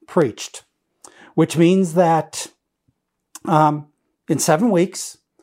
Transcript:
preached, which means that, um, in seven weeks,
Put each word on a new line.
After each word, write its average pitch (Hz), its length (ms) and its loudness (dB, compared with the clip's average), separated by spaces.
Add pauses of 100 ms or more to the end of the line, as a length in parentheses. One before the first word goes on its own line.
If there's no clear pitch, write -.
preached, - 580 -4 (720)
which 160 240 0
means 170 360 2
that, 160 520 0 (960)
um, 151 440 0 (400)
in 143 100 -2
seven 170 320 0
weeks, 185 480 -4 (240)